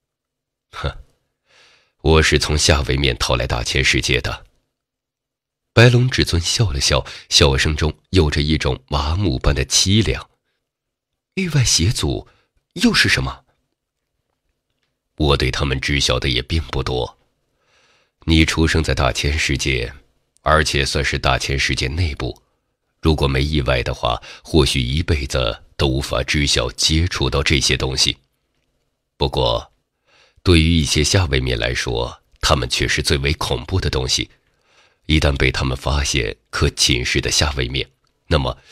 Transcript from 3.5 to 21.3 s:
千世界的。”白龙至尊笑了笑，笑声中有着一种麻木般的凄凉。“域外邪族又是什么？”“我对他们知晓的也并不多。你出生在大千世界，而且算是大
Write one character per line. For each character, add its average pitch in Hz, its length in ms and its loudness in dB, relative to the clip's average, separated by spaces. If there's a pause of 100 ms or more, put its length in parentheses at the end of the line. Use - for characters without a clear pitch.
千 65 200 -2
世 65 160 0
界 64 200 -2
的。” - 260 -10 (1300)
白 117 140 10
龙 123 200 4
至 80 160 0
尊 85 160 0
笑 98 300 0
了 67 100 -4
笑， 67 240 0 (240)
笑 71 280 4
声 76 180 0
中 76 180 -2 (180)
有 82 200 4
着 76 100 0
一 76 160 2
种 69 320 -2
麻 73 280 -2
木 90 200 0
般 71 160 2
的 67 140 0
凄 104 380 2
凉。 - 260 -4 (1040)
“域 190 160 -4
外 143 140 4
邪 90 260 2
族 - 380 -4 (460)
又 196 200 2
是 - 140 4
什 - 120 2
么 - 240 -6 (1700)
？”“我 71 180 4
对 65 140 0
他 - 140 -4
们 65 160 -2
知 71 180 0
晓 64 220 0
的 71 80 -4
也 62 120 -2
并 82 220 -2
不 67 220 -6
多。 62 340 -6 (1080)
你 80 180 4
出 78 240 2
生 80 140 2
在 73 120 -2
大 64 180 0
千 71 240 -2
世 67 220 -2
界， 62 340 -4 (500)
而 78 200 4
且 71 240 0
算 69 180 -2
是 69 140 -2
大 65 180 0